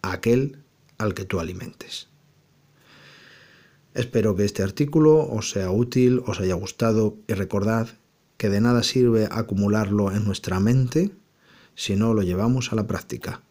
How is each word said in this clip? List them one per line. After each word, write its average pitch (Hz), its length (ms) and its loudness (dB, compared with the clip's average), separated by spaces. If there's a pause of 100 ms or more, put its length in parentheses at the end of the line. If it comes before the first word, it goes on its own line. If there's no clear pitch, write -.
"Aquel 123 600 0 (340)
al 107 160 -2
que 98 120 -8
tú 92 160 -4
alimentes". - 640 -12 (1900)
Espero 110 440 0
que 101 80 2
este 101 180 -2
artículo 151 640 4
os - 220 -4
sea 95 200 -2
útil, 123 580 2
os 95 120 -4
haya 92 140 0
gustado, 107 640 0 (100)
y 110 60 -2
recordad 101 560 -2 (480)
que 107 120 -2
de 101 120 2
nada 120 220 2
sirve 117 460 2
acumularlo 104 840 0
en 101 120 0
nuestra 95 380 -2
mente 127 500 2 (640)
si - 200 -4
no 110 180 2
lo 104 80 2
llevamos 110 500 0
a 113 40 -2
la 107 120 -2
práctica. - 640 -8